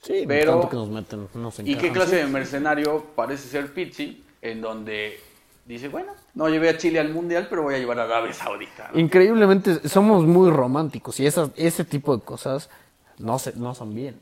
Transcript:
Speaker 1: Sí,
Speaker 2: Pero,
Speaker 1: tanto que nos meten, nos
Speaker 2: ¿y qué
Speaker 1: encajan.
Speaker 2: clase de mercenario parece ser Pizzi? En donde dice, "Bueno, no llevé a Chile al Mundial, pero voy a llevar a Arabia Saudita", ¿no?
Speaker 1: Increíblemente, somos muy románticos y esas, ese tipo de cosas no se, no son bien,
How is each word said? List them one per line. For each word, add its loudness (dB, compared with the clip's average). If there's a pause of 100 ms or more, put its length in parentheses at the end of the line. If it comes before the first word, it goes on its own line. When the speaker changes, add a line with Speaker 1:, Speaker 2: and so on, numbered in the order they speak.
Speaker 1:
Sí, -4
Speaker 2:
Pero, 2
Speaker 1:
tanto 2
que -6
nos -6
meten, -10
nos -12
Speaker 2:
¿y -12
qué -4
Speaker 1:
encajan. -2
Speaker 2:
clase 2
de 0
mercenario -2 (100)
parece -6
ser -6
Pizzi? -10 (180)
En -10
donde -8 (460)
dice, -14
"Bueno, -10 (220)
no -2
llevé 2
a 0
Chile 0
al 0
Mundial, -4
pero -2
voy -2
a -2
llevar -2
a -2
Arabia -2
Saudita", -12
¿no? 2
Speaker 1:
Increíblemente, 6
somos 6
muy 8
románticos -2
y 2
esas, 2
ese 0
tipo 0
de -4
cosas -8 (480)
no -4
se, -8
no -8
son -12
bien, -10